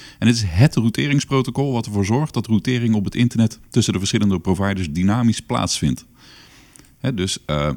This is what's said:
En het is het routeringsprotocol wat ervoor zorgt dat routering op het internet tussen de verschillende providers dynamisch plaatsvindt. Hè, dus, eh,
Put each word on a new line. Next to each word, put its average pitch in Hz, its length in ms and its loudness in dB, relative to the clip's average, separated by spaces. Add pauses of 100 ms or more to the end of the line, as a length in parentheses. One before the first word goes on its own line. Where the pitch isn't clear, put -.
(200)
En 104 80 2
het 120 80 4
is 117 100 -4
het 92 300 4
routeringsprotocol 135 960 0
wat 120 140 -2
ervoor 101 200 -2
zorgt 131 280 0
dat 113 140 -2
routering 113 480 0
op 101 100 0
het - 100 -6
internet 117 440 2 (100)
tussen - 240 2
de 98 60 0
verschillende 98 400 0
providers 95 520 -2
dynamisch 107 480 2
plaatsvindt. - 640 -2 (920)
Hè, 135 140 -4
dus, 95 320 -4
eh, 76 320 -2